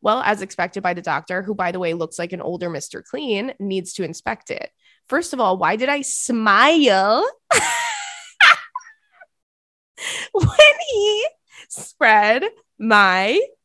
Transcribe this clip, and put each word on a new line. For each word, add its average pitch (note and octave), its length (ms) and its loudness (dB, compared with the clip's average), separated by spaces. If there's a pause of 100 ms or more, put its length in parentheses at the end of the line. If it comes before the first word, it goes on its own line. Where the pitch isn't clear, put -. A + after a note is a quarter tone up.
Well, G#3+ 200 0
as G#3 200 -2
expected F#3+ 400 -8
by F3+ 120 -2
the F3 80 -8
doctor, E3+ 400 -6
who, F#3+ 120 -8
by F#3 180 -4
the F#3 80 -8
way, E3+ 140 -2
looks E3 240 -8
like F3 160 -6
an F3+ 80 -10
older F3 280 -8
Mister - 320 -12
Clean, B3+ 580 -6
needs F#3+ 340 -6
to F#3+ 100 -8
inspect - 460 -10
it. - 220 -10 (360)
First E4 260 -4
of C4+ 60 -8
all, F#3+ 180 2
why F3+ 180 0
did B3 140 -2
I C#4+ 120 -2
smile A#3 1300 2 (200)
<laughs> D#5 100 4 (2750)
when F#4+ 160 0 (420)
he G#4+ 380 0 (400)
spread A3 760 2 (320)
my G#3 640 2 (240)